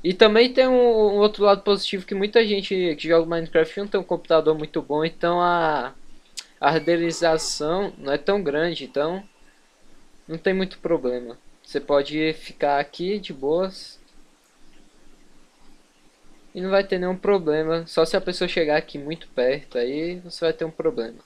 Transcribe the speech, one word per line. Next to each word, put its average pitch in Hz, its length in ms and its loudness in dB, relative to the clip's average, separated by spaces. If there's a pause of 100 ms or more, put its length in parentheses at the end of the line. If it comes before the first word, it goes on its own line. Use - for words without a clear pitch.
E 180 120 0
também 226 380 6
tem 262 140 4
um, 254 60 4
um 220 460 4
outro 208 260 2
lado 202 180 6
positivo 196 440 -2
que 196 80 -6
muita 208 320 2
gente 190 500 -2
que 156 120 -10
joga 165 180 4
Minecraft 165 540 -2
não 202 80 -8
tem 202 120 0
um 180 40 -10
computador 156 520 2
muito 151 240 -6
bom, 151 240 -2
então 175 360 0
a, 160 520 0 (680)
a 143 100 4
renderização 165 1300 0
não 139 140 -4
é 147 60 -2
tão 202 240 -2
grande, 151 420 -2
então 165 380 -4 (1040)
não 160 120 -10
tem 190 160 0
muito 190 240 -4
problema. 123 580 -4 (260)
Você - 180 -6
pode 147 540 0
ficar 143 440 -2
aqui 180 400 -4
de 202 140 -12
boas 160 680 -4 (2500)
e 180 60 -10
não 190 100 -4
vai 196 140 4
ter 190 140 -2
nenhum 180 180 -2
problema, 165 680 0
só - 180 2
se 180 120 -2
a 185 40 2
pessoa 180 280 -4
chegar 151 280 0
aqui 156 220 -4
muito 147 300 -10
perto, 127 500 -2
aí 156 420 -4
você 170 240 -10
vai 160 80 0
ter 165 120 -6
um 160 60 -6
problema. 120 560 -4